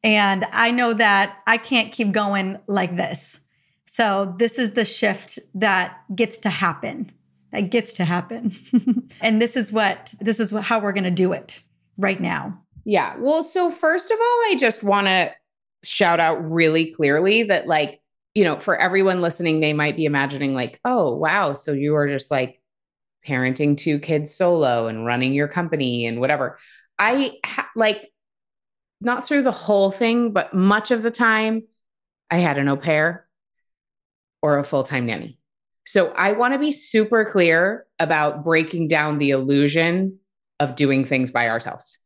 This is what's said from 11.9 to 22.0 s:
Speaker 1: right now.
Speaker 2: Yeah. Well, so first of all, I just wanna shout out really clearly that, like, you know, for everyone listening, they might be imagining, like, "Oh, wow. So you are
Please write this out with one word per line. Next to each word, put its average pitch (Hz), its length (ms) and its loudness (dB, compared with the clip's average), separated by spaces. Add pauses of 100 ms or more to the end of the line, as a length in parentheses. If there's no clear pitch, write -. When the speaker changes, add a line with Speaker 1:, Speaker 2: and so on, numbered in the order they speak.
Speaker 1:
right 196 240 -2
now. 170 400 -6 (260)
Speaker 2:
Yeah. 202 340 0
Well, 302 240 0
so 349 260 -2
first 339 400 -2
of 440 80 0
all, 480 220 2 (100)
I 381 80 2
just 233 240 0
wanna 196 500 2 (520)
shout 170 360 2
out 165 300 0
really 160 420 2
clearly 175 520 2
that, 202 240 0
like, 156 340 -2 (320)
you 208 100 4
know, 156 160 0
for 185 160 0
everyone 185 460 2
listening, 165 380 0
they 151 140 2
might 147 220 0
be 160 100 -2
imagining, 139 500 0
like, 123 280 -6
"Oh, 196 320 0
wow. 160 380 0
So 147 200 -6
you 143 220 0
are 147 120 2